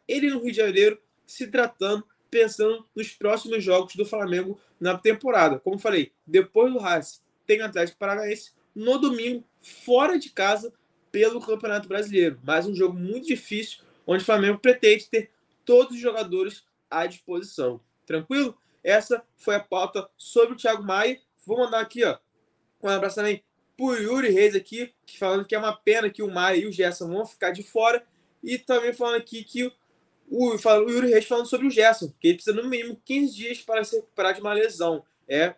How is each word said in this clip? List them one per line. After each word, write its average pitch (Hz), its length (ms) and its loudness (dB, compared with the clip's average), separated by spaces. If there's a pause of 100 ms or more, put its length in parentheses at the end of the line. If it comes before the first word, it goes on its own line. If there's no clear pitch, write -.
ele 277 220 0
no 269 100 -4
Rio 240 120 -4
de 202 60 -8
Janeiro 208 400 4 (280)
se - 220 -12
tratando, 214 580 -2 (240)
pensando 226 560 0 (100)
nos 214 140 -8
próximos 214 540 -2
jogos 185 320 0
do 202 100 -2
Flamengo 190 540 -4 (200)
na 180 180 0
temporada. 214 640 2
Como 196 200 -6
falei, 196 340 0 (120)
depois 190 460 4
do 254 80 -4
Racing, 170 400 -4 (260)
tem 214 160 2
o 220 40 -6
Atlético 170 320 -4
Paranaense 208 560 -6 (200)
no 233 240 0
domingo, 247 460 -2 (160)
fora 285 580 2
de - 120 -8
casa, 208 420 -2 (400)
pelo 226 300 2
Campeonato 214 480 -6
Brasileiro. 190 520 0
Mais 156 260 -2
um 208 80 -6
jogo 180 220 0
muito 208 300 -8
difícil, 226 540 -6 (260)
onde 185 160 0
o - 20 -16
Flamengo 202 340 2
pretende 226 500 4
ter 220 220 -4 (340)
todos 247 300 6
os 240 40 -12
jogadores 208 640 -4 (260)
à 165 160 -2
disposição. 170 760 -8 (240)
Tranquilo? 233 520 -4 (260)
Essa 214 400 0 (120)
foi 208 200 -4
a 202 40 0
pauta 190 560 -6
sobre 233 380 2
o 240 40 -20
Thiago 220 260 -2
Maia. 208 360 -2 (260)
Vou 214 120 -6
mandar 226 240 0
aqui, 233 240 -6
ó, 151 120 0 (640)
um 202 60 -6
abraço 196 280 -2
também 208 280 -4 (340)
pro 254 180 -2
Yuri 233 340 -2
Reis 202 260 4
aqui, 226 380 -8 (120)
que - 120 -20
falando 196 280 -2
que 220 100 -6
é 214 40 -2
uma 214 160 -4
pena 214 340 0
que 208 140 -10
o 202 80 -6
Maia 180 260 0
e 185 100 0
o 208 40 -8
Gerson 180 360 -2
vão 190 180 -6
ficar 185 260 -6
de 185 120 -10
fora. 233 400 0 (400)
E 240 140 -6
também 240 360 -2
falando 233 240 -2
aqui 226 260 -10
que 247 220 -6
o, 254 60 -8 (580)
o, 240 280 0
fala-, 214 260 6
o 233 60 -2
Yuri 247 200 0
Reis 220 160 4
falando 240 200 -2
sobre 247 220 0
o 269 40 0
Gerson, 220 480 4
que - 80 2
ele 175 80 6
precisa 202 200 -4
no 233 120 -4
mínimo 233 380 -6
quinze 269 300 -2
dias 233 260 -10
para 220 220 -2
se 220 140 -4
recuperar 196 360 -2
de 196 80 -14
uma 208 120 -4
lesão. 170 500 -2 (240)
É, 160 300 0